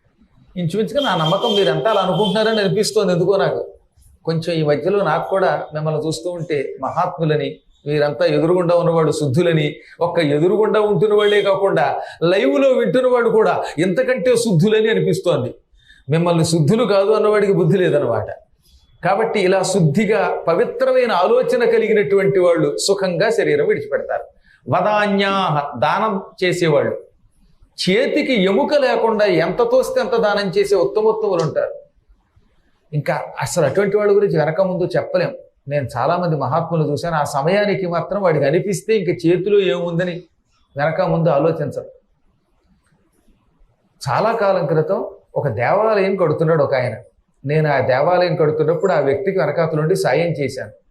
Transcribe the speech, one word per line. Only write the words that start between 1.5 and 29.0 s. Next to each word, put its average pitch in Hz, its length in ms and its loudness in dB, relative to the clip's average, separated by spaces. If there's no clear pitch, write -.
మీరంతా 180 340 0
అలా 196 120 2
అనుకుంటున్నారని 208 580 0
అనిపిస్తోంది 196 540 0
ఎందుకో 185 240 0
నాకు. - 300 -2
కొంచెం 165 320 -4
ఈ 156 60 0
మధ్యలో 170 420 0
నాకు 160 240 -2
కూడా 175 440 0
మిమ్మల్ని 156 340 -4
చూస్తూ 160 220 -6
ఉంటే 156 520 -6
మహాత్ములని, 151 760 -4
మీరంతా 147 380 0
ఎదురుగుండా 165 500 2
ఉన్నవాడు 165 360 2
శుద్ధులని, 151 640 0
ఒక్క 170 180 -2
ఎదురుగుండా 196 600 2
ఉంటున్న 208 340 2
వాళ్ళే 208 280 4
కాకుండా 190 600 0
లైవ్లో 269 460 2
వింటున్న 240 380 2
వాడు 240 220 2
కూడా 185 340 2
ఇంతకంటే 240 580 0
శుద్ధులని 214 540 2
అనిపిస్తోంది. 156 640 0
మిమ్మల్ని 165 360 2
శుద్ధులు 170 400 2
కాదు 196 260 2
అన్నవాడికి 208 420 2
బుద్ధి 180 240 2
లేదన్నమాట. 131 500 0
కాబట్టి 208 340 0
ఇలా 185 240 2
శుద్ధిగా 190 840 0
పవిత్రమైన 240 640 0
ఆలోచన 233 540 2
కలిగినటువంటి 196 720 2
వాళ్ళు 165 380 2
సుఖంగా 190 520 0
శరీరం 160 380 0
విడిచిపెడతారు. 139 560 -4
వదాన్యాహ, 196 1120 0
దానం 196 420 0
చేసేవాళ్ళు, 156 540 0
చేతికి 233 540 0
ఎముక 220 300 0
లేకుండా 226 520 2